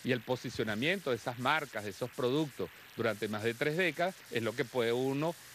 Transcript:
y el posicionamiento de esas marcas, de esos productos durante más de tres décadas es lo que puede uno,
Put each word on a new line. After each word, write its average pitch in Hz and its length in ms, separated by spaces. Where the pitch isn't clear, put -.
y 123 80
el 127 80
posicionamiento 127 920
de 117 60
esas 123 200
marcas, 127 460
de 101 80
esos 120 180
productos 135 580
durante 110 300
más 107 160
de 117 100
tres 151 240
décadas 175 380
es 120 100
lo 113 140
que 135 100
puede 117 260
uno, 135 440